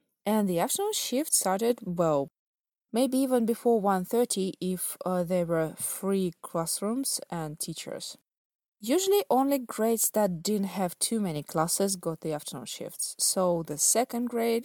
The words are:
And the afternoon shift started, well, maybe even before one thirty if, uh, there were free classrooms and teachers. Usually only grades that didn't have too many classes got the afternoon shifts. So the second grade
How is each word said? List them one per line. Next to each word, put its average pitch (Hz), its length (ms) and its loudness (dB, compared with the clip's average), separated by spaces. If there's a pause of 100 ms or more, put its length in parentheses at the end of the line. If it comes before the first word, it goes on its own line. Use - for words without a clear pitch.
(240)
And 208 240 2
the 170 120 2
afternoon 392 340 0
shift - 400 -2
started, 214 500 0
well, 165 460 0 (600)
maybe 254 280 2
even 254 260 2
before 233 340 2
one 190 280 2
thirty 233 560 0
if, 185 420 -4
uh, 180 200 0
there 180 200 2
were 165 320 0
free 190 640 -2
classrooms 208 800 -4 (100)
and 160 300 -6
teachers. - 560 -8 (640)
Usually 381 480 2
only 269 300 4
grades 226 560 0
that 185 280 2
didn't 202 260 0
have 180 300 -2
too 226 220 0
many 160 220 -2
classes 175 540 0
got 165 260 -6
the 156 100 -4
afternoon 147 320 -8
shifts. - 540 -8
So 180 440 2
the 151 140 -6
second 240 540 0
grade 233 340 0